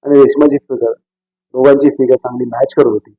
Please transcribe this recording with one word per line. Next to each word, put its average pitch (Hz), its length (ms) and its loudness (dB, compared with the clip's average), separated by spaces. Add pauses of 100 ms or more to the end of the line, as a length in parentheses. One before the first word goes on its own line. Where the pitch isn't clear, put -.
आणि 143 140 2
रेश्माची 139 400 2
फिगर, 117 340 -6 (600)
दोघांची 139 360 2
फिगर 131 260 -2
चांगली 123 300 -8
मॅच 120 300 -6
करत 143 100 2
होती 107 320 -6